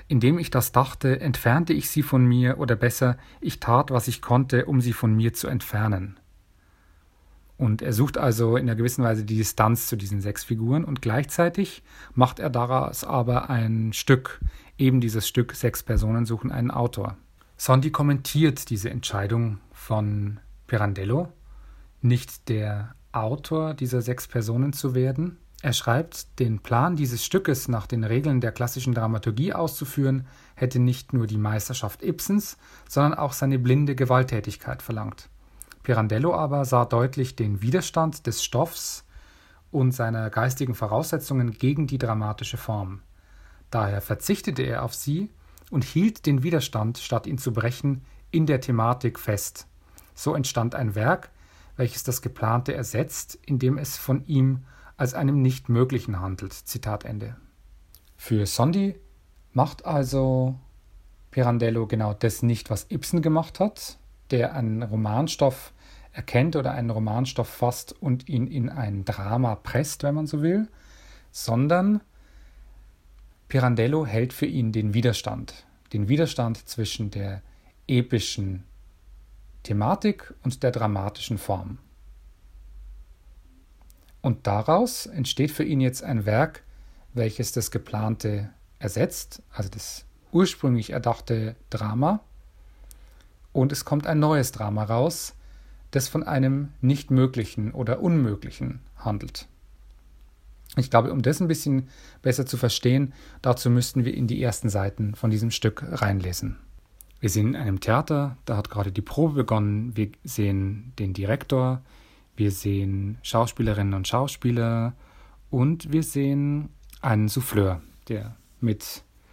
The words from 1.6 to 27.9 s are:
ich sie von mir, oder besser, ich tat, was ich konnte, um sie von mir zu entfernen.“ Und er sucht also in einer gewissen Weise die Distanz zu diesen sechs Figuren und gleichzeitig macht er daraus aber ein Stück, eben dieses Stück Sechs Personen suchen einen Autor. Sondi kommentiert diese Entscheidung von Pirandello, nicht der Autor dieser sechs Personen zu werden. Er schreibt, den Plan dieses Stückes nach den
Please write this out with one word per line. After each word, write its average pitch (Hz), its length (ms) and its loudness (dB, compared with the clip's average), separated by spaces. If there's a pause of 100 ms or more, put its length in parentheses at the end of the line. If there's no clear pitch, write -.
ich 147 160 0
sie 151 140 2
von 127 240 6
mir, 123 320 4
oder 123 160 0
besser, 120 420 2 (240)
ich - 200 -6
tat, 127 320 4
was 120 160 0
ich 113 120 -4
konnte, 127 440 2
um 135 160 2
sie 120 120 0
von 110 220 2
mir 110 180 2
zu - 140 -6
entfernen.“ 101 720 -2 (1400)
Und 110 260 0
er 120 100 -2
sucht 127 260 2
also 117 380 2
in 131 80 0
einer 117 100 0
gewissen 120 300 0
Weise 110 200 2
die 107 120 -2
Distanz 110 500 2
zu 120 100 -4
diesen 101 240 -4
sechs 101 220 -6
Figuren 120 420 0
und 143 160 -6
gleichzeitig 170 840 0 (300)
macht 123 260 4
er 151 100 -2
daraus 123 540 -2
aber 123 440 0
ein 113 440 0
Stück, - 480 2 (360)
eben 131 240 4
dieses 110 280 -2
Stück 123 260 -2
Sechs - 280 -2
Personen 113 440 0
suchen 113 240 -4
einen 120 220 -2
Autor. 107 440 -4 (400)
Sondi 135 340 4
kommentiert 147 800 2
diese 107 180 -2
Entscheidung 107 680 -2 (120)
von 104 680 -2 (260)
Pirandello, 104 640 0 (680)
nicht - 480 0
der 107 460 -2 (180)
Autor 147 640 -2
dieser 127 260 -2
sechs 123 260 -4
Personen 120 460 0
zu 135 220 -4
werden. 135 420 0 (240)
Er 131 140 0
schreibt, - 640 -2
den 113 220 0
Plan 147 360 2
dieses 120 260 -2
Stückes 175 460 0
nach 113 180 -2
den 113 160 -2